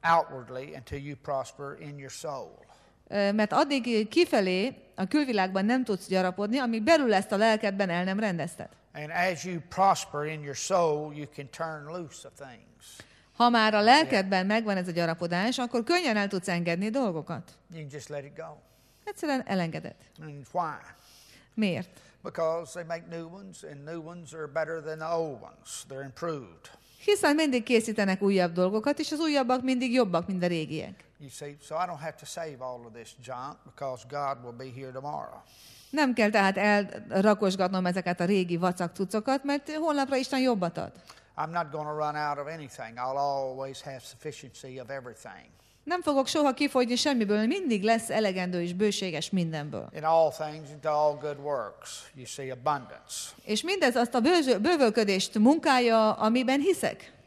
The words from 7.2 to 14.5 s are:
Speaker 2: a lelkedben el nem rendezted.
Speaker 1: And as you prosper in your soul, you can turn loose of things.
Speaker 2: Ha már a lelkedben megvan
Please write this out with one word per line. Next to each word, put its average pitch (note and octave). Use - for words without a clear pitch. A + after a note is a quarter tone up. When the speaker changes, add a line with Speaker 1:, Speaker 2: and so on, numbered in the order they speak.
Speaker 2:
a G3
lelkedben G3+
el F3
nem F#3+
rendezted. E3+
Speaker 1:
And D3+
as D#3
you F3
prosper F3
in D3+
your C#3
soul, D3+
you D3
can C#3
turn D#3+
loose D#3+
of -
things. A2
Speaker 2:
Ha A#3+
már A3
a G#3
lelkedben G3+
megvan G#3+